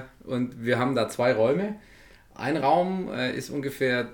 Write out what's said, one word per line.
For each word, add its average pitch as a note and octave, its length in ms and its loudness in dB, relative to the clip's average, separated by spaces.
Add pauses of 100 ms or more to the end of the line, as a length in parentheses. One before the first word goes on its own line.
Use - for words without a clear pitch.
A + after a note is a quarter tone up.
(240)
und B2 400 -4
wir A#2 140 2
haben B2+ 180 2
da A2 140 2
zwei B2 240 2
Räume. D#3 420 2 (600)
Ein C#3+ 220 -2
Raum, F3+ 540 2
äh, B2+ 240 -4
ist B2+ 140 -8
ungefähr C3 640 -2